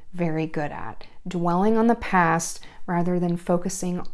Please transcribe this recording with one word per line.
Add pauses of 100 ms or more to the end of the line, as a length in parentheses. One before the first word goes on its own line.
(140)
very
good
at, (240)
dwelling
on
the
past (280)
rather
than
focusing (120)